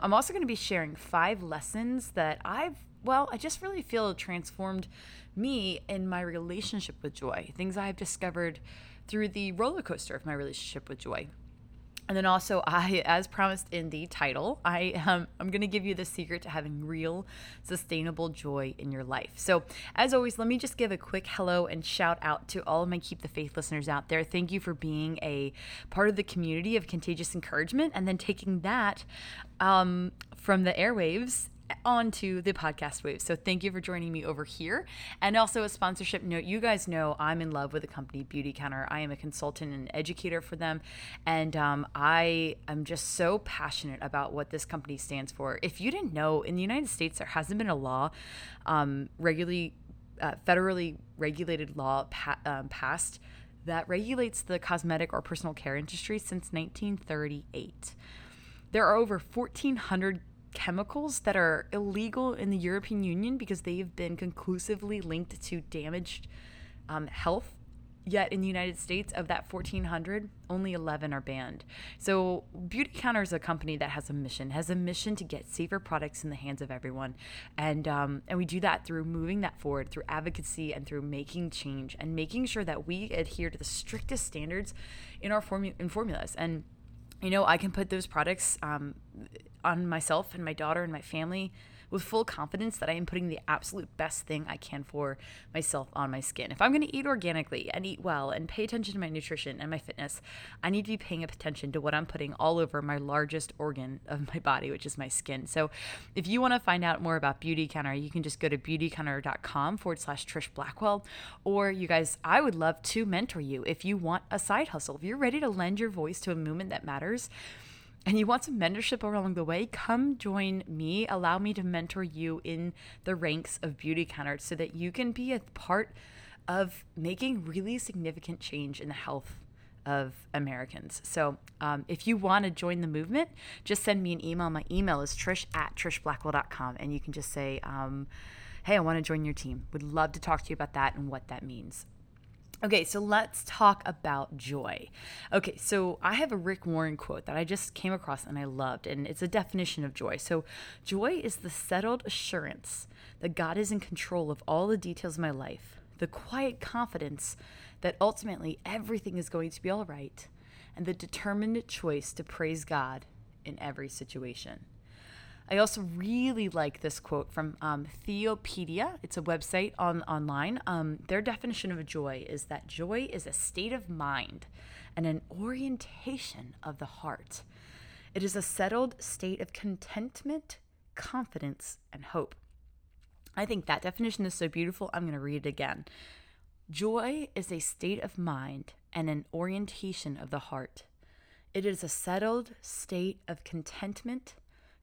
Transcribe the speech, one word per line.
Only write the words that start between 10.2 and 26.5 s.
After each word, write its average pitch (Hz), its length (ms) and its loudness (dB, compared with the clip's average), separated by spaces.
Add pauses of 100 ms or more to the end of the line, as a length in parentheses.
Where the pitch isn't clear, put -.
my 156 80 -2
relationship 139 560 -6
with 135 100 -8
joy. - 280 -4 (800)
And 196 80 0
then 190 120 4
also, 185 400 6
I, 175 400 6
as 180 200 6
promised 196 460 2
in 170 160 -2
the 156 200 -6
title, 147 540 0
I, 175 300 4 (140)
um, 175 200 4 (140)
I'm 185 100 -2
gonna 202 160 2
give 196 200 2
you 196 80 0
the 180 100 -4
secret 175 380 -4
to 175 80 -10
having 151 360 -4
real, 165 400 -2 (360)
sustainable 165 640 -2
joy 139 480 -4
in 139 160 -6
your 131 120 -4
life. 127 320 -4
So, 175 260 6 (340)
as 247 160 8
always, 247 260 6
let 226 80 2
me 247 120 4
just - 180 -4
give 220 160 4
a 180 60 0
quick - 280 -4
hello 180 380 4
and 160 180 -4
shout 170 380 4
out 151 280 0
to - 180 -4
all 160 160 6
of 180 80 2
my 175 80 2
Keep - 240 -8
the 151 60 -4
Faith 147 280 -4
listeners 151 320 -2
out 143 220 0
there. 160 120 4
Thank 175 300 0
you 196 80 2
for 170 140 -2
being 156 480 0
a 139 320 -2 (340)
part 208 220 6
of 202 60 4
the 202 60 4
community 175 540 2